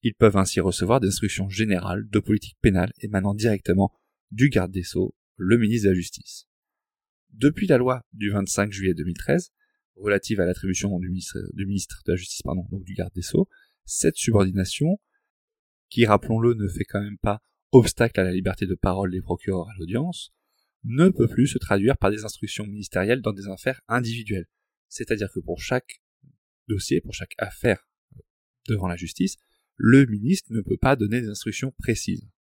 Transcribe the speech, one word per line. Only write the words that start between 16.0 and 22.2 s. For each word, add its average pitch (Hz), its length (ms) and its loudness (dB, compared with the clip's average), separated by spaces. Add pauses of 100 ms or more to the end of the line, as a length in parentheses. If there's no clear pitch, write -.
rappelons-le, 113 480 4
ne 104 160 -2
fait 85 160 -4
quand 101 160 -4
même 101 180 -10
pas 104 240 -2 (300)
obstacle 120 480 6
à - 20 4
la 92 80 0
liberté 92 340 -2
de 92 100 -2
parole 92 360 0
des 92 100 -4
procureurs 87 460 -4
à 107 100 -16
l'audience, 117 560 -6 (520)
ne 139 240 4
peut 120 180 2
plus 131 200 2
se 131 100 -4
traduire 107 400 2
par 98 120 2
des 107 140 -4